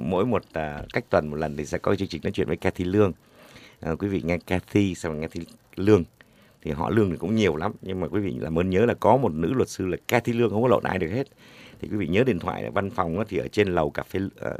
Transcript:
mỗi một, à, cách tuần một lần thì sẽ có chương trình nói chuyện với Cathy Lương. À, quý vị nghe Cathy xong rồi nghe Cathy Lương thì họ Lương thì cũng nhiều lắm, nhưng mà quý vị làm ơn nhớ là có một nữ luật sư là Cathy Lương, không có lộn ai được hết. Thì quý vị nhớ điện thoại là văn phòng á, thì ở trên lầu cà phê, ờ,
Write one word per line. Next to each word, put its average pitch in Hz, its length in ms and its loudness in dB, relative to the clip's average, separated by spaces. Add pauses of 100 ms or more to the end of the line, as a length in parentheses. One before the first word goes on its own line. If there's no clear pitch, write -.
mỗi 90 240 0
một, 104 160 0 (100)
à, 73 300 -6 (100)
cách - 180 -4
tuần 80 180 2
một 73 80 -6
lần 76 200 -4
thì 76 100 -6
sẽ 85 120 -6
có 101 160 0
chương 95 140 -4
trình 78 160 -8
nói 98 80 -2
chuyện 95 160 -2
với 82 80 0
Cathy 92 280 -2
Lương. 95 280 4 (680)
À, 80 180 -6
quý 101 100 -4
vị 98 160 -2
nghe 87 140 0
Cathy 92 560 0
xong 82 180 -8
rồi 76 80 -6
nghe 80 80 -6
Cathy 82 180 -10 (300)
Lương 95 280 6 (580)
thì - 80 -6
họ 71 200 -2
Lương 104 200 4
thì 73 60 -4
cũng 98 200 -2
nhiều 92 200 4
lắm, 85 160 -4 (100)
nhưng 92 180 -6
mà 82 60 -2
quý 85 140 -2
vị 87 180 -4
làm 80 200 -2
ơn 92 120 2
nhớ 98 160 4
là 113 80 2
có 107 220 4
một 117 160 2
nữ 82 200 -2
luật 117 160 2
sư - 180 -4
là 85 100 -2 (120)
Cathy 120 240 2
Lương, 117 180 2
không 107 120 0
có 127 60 2
lộn 110 160 4
ai 92 140 0
được 85 160 -2
hết. 135 120 -2 (540)
Thì - 100 -10
quý 104 60 -4
vị 98 100 -2
nhớ 95 200 4
điện 98 120 0
thoại 85 240 -6
là - 80 -6
văn 98 200 -2
phòng 85 280 -2
á, 113 100 -2
thì 87 100 -2
ở 64 100 -4
trên 101 200 4
lầu 80 220 2
cà - 120 -6
phê, - 180 -4 (200)
ờ, - 200 -6